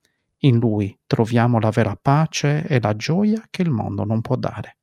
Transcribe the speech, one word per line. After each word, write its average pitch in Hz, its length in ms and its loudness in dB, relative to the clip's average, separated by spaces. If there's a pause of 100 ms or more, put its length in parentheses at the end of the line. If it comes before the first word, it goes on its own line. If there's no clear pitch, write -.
(380)
In 123 200 4
Lui 104 460 0
troviamo 117 540 2
la 110 100 0
vera 104 260 0
pace 151 720 0
e 143 140 0
la 107 160 0
gioia 208 540 -2
che - 100 -6
il 170 100 0
mondo 101 340 -2
non 110 180 -2
può 127 140 -2
dare. - 460 -8